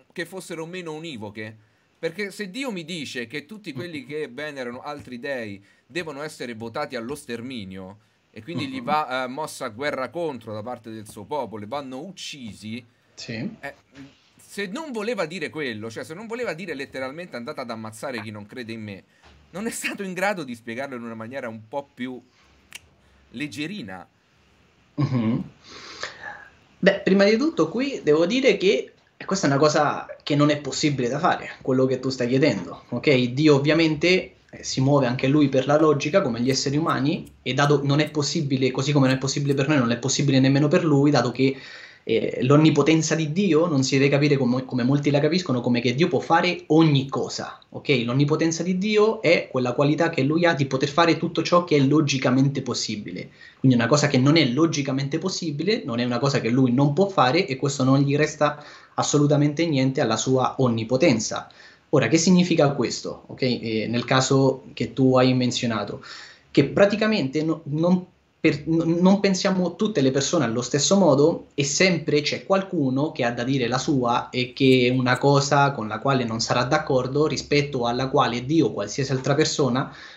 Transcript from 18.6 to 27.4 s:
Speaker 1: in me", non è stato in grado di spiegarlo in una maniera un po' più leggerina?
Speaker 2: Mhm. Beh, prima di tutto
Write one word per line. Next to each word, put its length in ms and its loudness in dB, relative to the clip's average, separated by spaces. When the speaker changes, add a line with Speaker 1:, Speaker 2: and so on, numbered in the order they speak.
Speaker 1:
in 100 -12
me", 200 -14
non 160 -10
è 40 -6
stato 320 -8
in 100 -8
grado 300 -4
di 120 -10
spiegarlo 400 -10
in 80 -10
una 120 -12
maniera 340 -10
un 180 -16
po' 260 -10
più 280 -10
leggerina? 760 -10
Speaker 2:
Mhm. 460 0
Beh, 220 4
prima 220 4
di 120 4
tutto 320 0